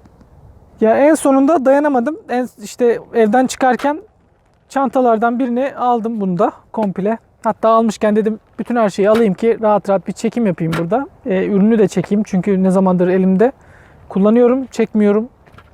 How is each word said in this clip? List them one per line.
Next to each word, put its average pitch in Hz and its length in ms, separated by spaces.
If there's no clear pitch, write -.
Ya 220 160
en 302 160
sonunda 277 520
dayanamadım. 277 520
En, 247 180
işte 233 360
evden 233 340
çıkarken 277 540
çantalardan 240 680
birini 254 360
aldım 233 460
bunu 185 160
da 233 140
komple. 208 460
Hatta 220 260
almışken 226 460
dedim 214 240
bütün - 160
her 226 140
şeyi 196 200
alayım 220 240
ki 226 280
rahat 208 280
rahat 196 180
bir 196 60
çekim 233 320
yapayım 165 340
burada. 214 280
E, 190 200
ürünü 208 340
de 208 80
çekeyim 202 360
çünkü 190 400
ne 190 80
zamandır 180 360
elimde. 190 440
Kullanıyorum, 240 560
çekmiyorum. 214 640